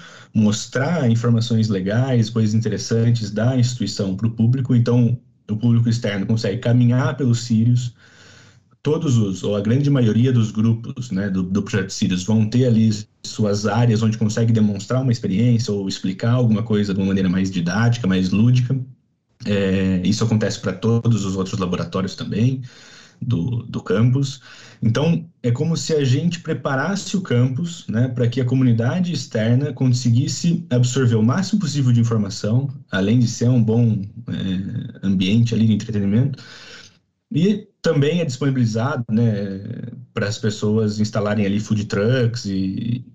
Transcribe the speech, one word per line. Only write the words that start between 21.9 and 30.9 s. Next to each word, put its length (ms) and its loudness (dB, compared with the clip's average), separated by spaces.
também 460 -2
do, 440 -2
do 180 -10
campus. 580 0
Então, 440 0
é 80 -2
como 260 0
se 160 -6
a 140 2
gente 360 0
preparasse 760 -4
o 40 -2
campus, 680 -2
né, 220 0
pra 180 0
que 120 -2
a 60 0
comunidade 680 2
externa 600 0
conseguisse 960 0
absorver 460 2